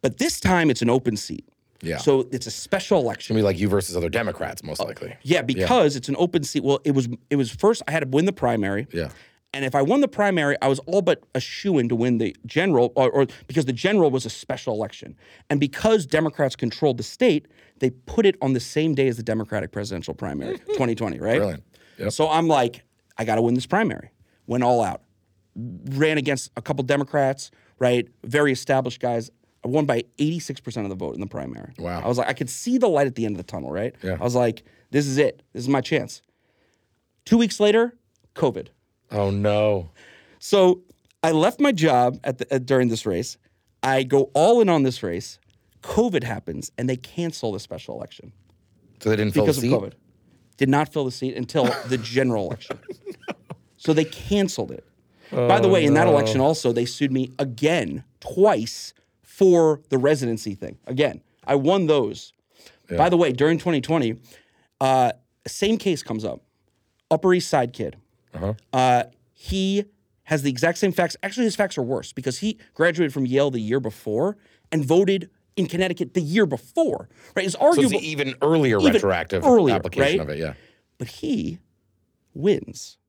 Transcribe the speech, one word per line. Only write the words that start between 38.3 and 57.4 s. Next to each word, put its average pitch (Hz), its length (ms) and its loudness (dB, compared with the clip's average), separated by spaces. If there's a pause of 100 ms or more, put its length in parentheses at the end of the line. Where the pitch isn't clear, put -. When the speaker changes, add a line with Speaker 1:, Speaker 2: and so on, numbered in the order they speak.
Speaker 1:
covid. 117 340 -2 (440)
Speaker 2:
Oh, 101 180 0
no. 104 600 0 (500)
Speaker 1:
So 180 420 4 (400)
I 160 80 2
left 165 300 2
my 285 100 4
job 135 540 2
at 135 140 -4
the, - 160 -4
uh, 135 40 2
during 127 300 2
this 113 180 -4
race. 101 300 -4 (480)
I 135 180 2
go 135 320 2
all 208 260 6
in 208 80 4
on 160 140 4
this 131 200 0
race. 87 360 -8 (440)
covid 208 420 0
happens, 101 540 -10
and 123 100 -2
they 131 80 -2
cancel 131 560 -6
the 98 80 -8
special - 340 -14
election - 380 -16 (680)
Speaker 2:
So 107 100 -2
they 110 60 4
didn't 104 180 0
fill 107 100 4
the 104 80 4
Speaker 1:
because 135 100 0
Speaker 2:
seat? 123 100 2
Speaker 1:
of 120 100 2
covid. 98 100 -10 (640)
Did 135 140 0
not 147 220 2
fill 147 120 -4
the 131 80 -4
seat 131 240 -6
until 127 280 -2
Speaker 2:
<laughs> - 240 -2
Speaker 1:
the 127 100 -2
general 117 480 0
election. - 380 -10
Speaker 2:
<laughs> - 40 -20 (880)
Speaker 1:
So - 160 -2
they 156 120 4
canceled 175 680 -4
it. - 140 -16 (480)
By 127 260 4
the 220 80 4
Speaker 2:
Oh, 190 60 6
Speaker 1:
way, 175 120 4
in 143 100 4
that - 100 6
Speaker 2:
no. 175 80 4
Speaker 1:
election 139 280 4
also, 156 320 2
they 120 120 0
sued 135 260 -4
me 131 300 -2